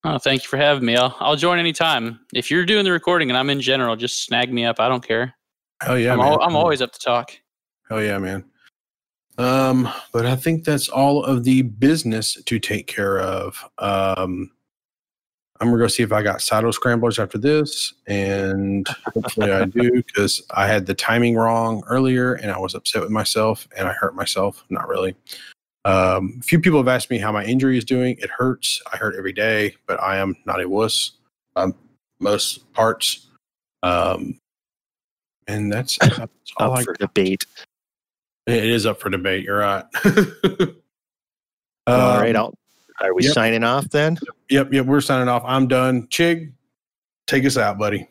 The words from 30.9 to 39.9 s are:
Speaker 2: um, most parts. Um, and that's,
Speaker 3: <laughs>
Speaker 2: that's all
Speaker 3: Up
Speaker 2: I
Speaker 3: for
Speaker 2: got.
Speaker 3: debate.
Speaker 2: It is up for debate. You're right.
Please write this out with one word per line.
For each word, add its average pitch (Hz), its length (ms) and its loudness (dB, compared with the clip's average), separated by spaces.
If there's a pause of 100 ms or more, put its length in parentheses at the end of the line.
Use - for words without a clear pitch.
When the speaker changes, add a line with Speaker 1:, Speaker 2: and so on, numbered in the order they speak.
Speaker 2:
um, 92 200 -2 (440)
most - 540 -4
parts. - 540 0 (560)
Um, 87 560 -2 (1080)
and 104 240 -4
that's, 123 260 -4
Speaker 3:
<laughs> - 40 0
Speaker 2:
that's 113 300 2 (260)
all 110 140 0
Speaker 3:
Up 127 80 0
Speaker 2:
I 120 40 -2
Speaker 3:
for 98 100 -6
Speaker 2:
got. 98 200 -6
Speaker 3:
debate. 95 320 0 (1000)
Speaker 2:
It 117 160 2
is 113 220 2
up 107 140 0
for 104 100 -6
debate. 95 340 -2
You're 101 160 -2
right. 101 260 0 (100)